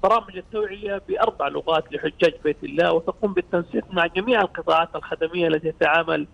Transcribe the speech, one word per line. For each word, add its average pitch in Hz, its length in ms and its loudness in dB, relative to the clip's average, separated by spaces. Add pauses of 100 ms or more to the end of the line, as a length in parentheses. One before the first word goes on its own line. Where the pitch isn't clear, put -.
برامج 220 340 2
التوعية 202 680 -6
بأربع 196 400 0
لغات 147 460 -2
لحجاج 156 400 0 (100)
بيت 147 200 0
الله، 156 280 2
وتقوم 165 420 -2
بالتنسيق 180 580 -2
مع 175 140 2
جميع 208 360 2
القطاعات 165 540 0
الخدمية 165 520 -2
التي 160 240 0
تتعامل 156 640 2